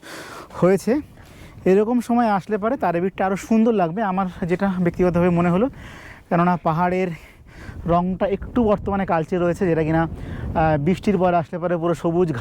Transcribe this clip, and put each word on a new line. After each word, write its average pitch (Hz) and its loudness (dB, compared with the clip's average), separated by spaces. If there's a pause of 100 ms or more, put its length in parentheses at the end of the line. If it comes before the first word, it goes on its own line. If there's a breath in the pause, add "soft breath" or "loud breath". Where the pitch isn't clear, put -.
(600 loud breath)
হয়েছে, 190 2 (720 loud breath)
এরকম 208 4 (100)
সময় 240 2
আসলে 208 -4
পরে 240 0
তারাপীঠটা 180 -2
আরও 190 0 (100)
সুন্দর 226 4
লাগবে, 175 -2 (100)
আমার 185 0 (240)
যেটা 190 0 (180)
ব্যক্তিগতভাবে 175 2
মনে 175 4
হলো। 208 2 (600 loud breath)
কেননা 180 2 (140)
পাহাড়ের 180 0 (840 loud breath)
রঙটা 180 2 (100)
একটু - -4 (100)
বর্তমানে 196 0
কালচে 165 0
রয়েছে, 175 0
যেটা 160 2
কিনা, 165 2
আহ, 160 -6 (760 loud breath)
বৃষ্টির 190 0
পর 180 4 (100)
আসলে 175 -8
পরে 175 0
পুরো 170 0
সবুজ 170 2 (140)